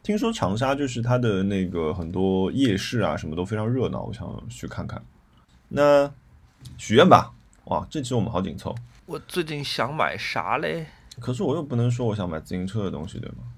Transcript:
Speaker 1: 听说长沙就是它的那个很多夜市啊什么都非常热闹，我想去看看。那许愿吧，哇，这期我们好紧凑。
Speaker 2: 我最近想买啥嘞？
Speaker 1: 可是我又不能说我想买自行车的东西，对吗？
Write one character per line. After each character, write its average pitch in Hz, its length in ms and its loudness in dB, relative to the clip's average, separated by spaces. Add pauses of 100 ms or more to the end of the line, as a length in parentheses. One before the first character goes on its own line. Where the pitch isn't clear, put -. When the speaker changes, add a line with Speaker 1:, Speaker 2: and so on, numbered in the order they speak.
Speaker 1:
听 208 140 0
说 226 160 0
长 95 240 0
沙 135 180 2
就 143 100 0
是 120 160 -4
它 123 160 2
的 107 260 2
那 98 220 0
个 82 280 -2
很 85 180 -6
多 95 400 2
夜 127 240 2
市 - 240 -4
啊 80 160 0
什 87 100 -8
么 78 120 -6
都 90 80 -2
非 104 100 -4
常 107 100 -2
热 117 220 0
闹， - 140 -4
我 - 100 -8
想 - 160 -10 (220)
去 - 180 -12
看 - 180 -8
看。 - 160 -10 (680)
那 143 420 6 (680)
许 - 180 0
愿 160 120 10
吧， 113 240 8 (340)
哇， - 240 -2
这 - 120 -4
期 123 120 -4
我 120 60 2
们 95 100 0
好 87 120 -2
紧 87 160 -6
凑。 - 180 -8 (300)
Speaker 2:
我 156 220 -12
最 180 160 -2
近 151 180 -6
想 131 320 -2
买 92 240 0
啥 107 420 -2
嘞？ 160 280 -4 (320)
Speaker 1:
可 123 140 -4
是 127 100 -4
我 139 120 0
又 170 60 -2
不 131 140 -6
能 120 160 2
说 120 160 -2
我 104 80 0
想 98 120 -2
买 80 120 -4
自 87 160 -8
行 90 100 -4
车 101 200 -4
的 90 40 -2
东 76 160 -6
西， - 140 -10
对 - 120 -10
吗？ - 40 -14 (220)